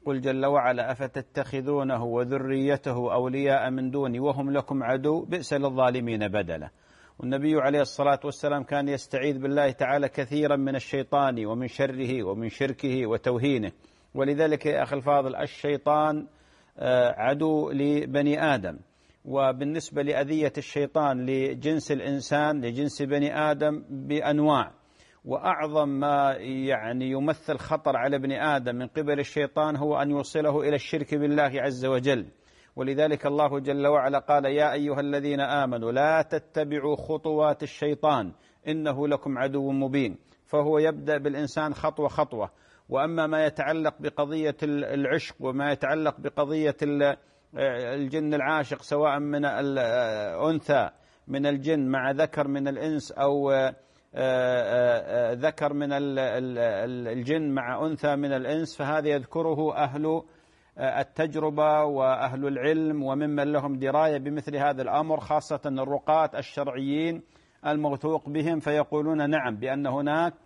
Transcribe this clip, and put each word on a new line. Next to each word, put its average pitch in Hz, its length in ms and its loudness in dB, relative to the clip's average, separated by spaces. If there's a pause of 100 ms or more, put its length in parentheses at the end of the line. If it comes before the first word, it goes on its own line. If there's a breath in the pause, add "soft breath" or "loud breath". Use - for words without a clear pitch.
قل 139 140 -2
جل 131 260 0
وعلا: 127 460 2
"أفتتخذونه 135 1120 -4
وذريته 131 1080 0
أولياء 131 560 2
من 131 200 -2
دوني 127 300 -2
وهم 139 300 -2
لكم 139 320 -2
عدو، 135 420 0
بئس 170 280 -6
للظالمين 127 760 0
بدلا". 85 420 -4 (480 soft breath)
والنبي 143 420 0
عليه 143 200 2
الصلاة 139 440 2
والسلام 143 380 -4
كان 143 260 -2
يستعيذ 139 500 -2
بالله 139 320 2
تعالى 139 380 0
كثيرًا 147 480 0
من 135 200 0
الشيطان 135 720 0
ومن 117 200 -4
شره 131 560 -2
ومن 101 260 -4
شركه 131 580 -2
وتوهينه. 117 680 0 (420 soft breath)
ولذلك 143 520 2
يا 143 160 2
أخي 139 140 -2
الفاضل، 139 400 2
الشيطان، 147 920 0 (520 soft breath)
آه، 127 380 4
عدو 151 540 0
لبني 143 840 2
آدم. 92 240 -4 (460 soft breath)
وبالنسبة 139 800 0
لأذية 143 560 0
الشيطان 139 680 0
لجنس 135 680 0
الإنسان، 143 720 -2
لجنس 139 380 -4
بني 143 480 0
آدم، 151 400 0
بأنواع، 143 840 2 (520 soft breath)
وأعظم 151 640 2
ما 139 520 2
يعني 131 680 -2
يمثل 143 480 -2
خطر 147 380 0
على 135 200 2
ابن 135 160 -2
آدم 135 420 0
من 123 120 -6
قبل 147 340 -2
الشيطان 151 560 0
هو 147 260 0
أن 143 80 0
يوصله 147 500 0
إلى 147 140 2
الشرك 147 400 -2
بالله 147 400 2
عز 127 320 -2
وجل. 127 400 2 (500 soft breath)
ولذلك 139 500 0
الله 143 320 2
جل 139 280 0
وعلا 139 320 4
قال: 143 260 2
"يا 143 280 4
أيها 143 280 -2
الذين 143 400 -2
آمنوا 127 520 0
لا 151 300 4
تتبعوا 147 760 -2
خطوات 151 680 0
الشيطان 143 680 0 (360 soft breath)
إنه 151 400 -2
لكم 139 300 -2
عدو 139 320 0
مبين". 135 480 0 (280 soft breath)
فهو 151 320 2
يبدأ 151 400 0
بالإنسان 147 560 -2
خطوة 151 340 -2
خطوة. 123 420 -2 (380 soft breath)
وأما 156 380 0
ما 156 200 2
يتعلق 151 540 0
بقضية 151 640 -2
ال-، 147 220 -2
العشق 139 560 -2
وما 135 320 -2
يتعلق 143 480 -2
بقضية 147 600 -2
ال-، 143 340 2 (800 soft breath)
الجن 151 400 -2
العاشق، 143 480 0
سواء 147 360 2
من 147 260 -2
الأنثى 123 1500 0 (380 soft breath)
من 139 180 -2
الجن 143 420 2
مع 131 220 2
ذكر 143 380 0
من 139 200 0
الإنس 139 440 -4
أو، 139 380 2
آه، 135 180 4
آه، 131 60 -4 (400 soft breath)
آه، 123 1200 2
ذكر 147 380 0
من 143 200 -2
ال-، 139 260 -2
ال-، 127 400 -2
ال-، 117 500 0
الجن 139 420 -2
مع 127 360 -2
أنثى 147 300 -2
من 143 160 -2
الإنس، 143 440 -4
فهذا 151 320 -2
يذكره 151 680 -2
أهل، 151 460 -2 (560 soft breath)
آه، 135 220 -2
التجربة 151 840 0
وأهل 131 600 0
العلم 151 560 0
وممن 143 500 -2
لهم 139 260 -2
دراية 147 400 2
بمثل 143 380 -6
هذا 139 260 0
الأمر، 151 380 0
خاصة 151 460 -2
الرقاة 143 720 0
الشرعيين 143 840 -2 (440 soft breath)
الموثوق 151 640 0
بهم، 156 320 0
فيقولون: 151 720 0
"نعم، 131 260 0
بأن 131 300 -2
هناك 147 480 0 (120)